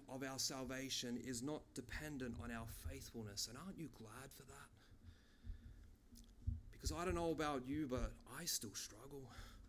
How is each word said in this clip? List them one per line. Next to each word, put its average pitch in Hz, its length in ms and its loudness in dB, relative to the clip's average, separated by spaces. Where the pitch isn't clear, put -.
of 131 140 -2
our 135 160 0
salvation 131 880 2
is 120 160 2
not 147 200 0
dependent 131 680 -2
on 120 100 -2
our 113 140 -2
faithfulness. 117 600 0
And 117 180 -6
aren't 190 100 -4
you 160 120 -2
glad 117 380 -8
for 131 80 -12
that? - 240 -12
Because - 280 2
I 170 60 2
don't 180 100 8
know 170 160 8
about 147 340 6
you, 147 240 4
but 117 240 4
I 160 80 -2
still 117 300 2
struggle. 135 480 -4